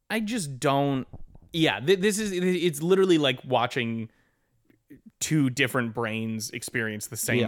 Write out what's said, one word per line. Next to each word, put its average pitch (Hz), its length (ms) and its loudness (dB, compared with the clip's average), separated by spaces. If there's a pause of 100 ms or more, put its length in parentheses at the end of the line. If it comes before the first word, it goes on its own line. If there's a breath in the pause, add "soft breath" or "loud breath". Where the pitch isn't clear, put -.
(100)
I 226 100 -2
just 196 380 -4
don't. 139 480 2 (460)
Yeah, 151 260 2
th-, 180 220 2
this 208 180 2
is, 214 140 -4
it, 180 100 -2
it's 175 400 0
literally 185 360 6
like 131 280 2
watching 117 640 0 (1080)
two 151 300 2
different 123 460 -2
brains 113 560 -4
experience 110 560 -6
the 113 100 -12
same, 123 320 0